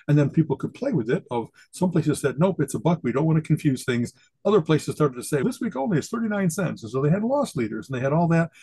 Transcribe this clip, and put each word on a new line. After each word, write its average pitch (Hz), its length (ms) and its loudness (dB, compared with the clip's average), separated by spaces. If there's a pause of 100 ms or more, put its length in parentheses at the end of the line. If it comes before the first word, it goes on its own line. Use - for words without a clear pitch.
And 147 100 6
then 143 100 4
people 156 280 2
could - 180 -8
play 269 180 -2
with 120 180 0
it. - 200 0
Of 117 180 -4 (220)
some 180 200 -2
places 151 300 0
said, 131 180 -2
"Nope, 180 220 2
it's - 140 -2
a 110 60 -4
buck. 165 220 0
We 120 100 -2
don't 147 120 0
want 160 180 4
to - 40 -8
confuse 147 380 0
things." 120 280 0 (320)
Other 202 160 4
places 156 360 0
started 139 200 2
to 120 60 -10
say, 139 200 -2
"This - 180 -2
week 233 160 -4
only 233 220 0
is 202 100 -4
thirty-nine 208 420 -2
cents." 131 320 -4
And 107 100 -12
so 131 80 -2
they 147 100 2
had 208 140 0
loss 269 320 -2
leaders - 320 -4
and 135 80 -6
they 123 60 -4
had 139 100 0
all 165 160 2
that. 165 220 2 (120)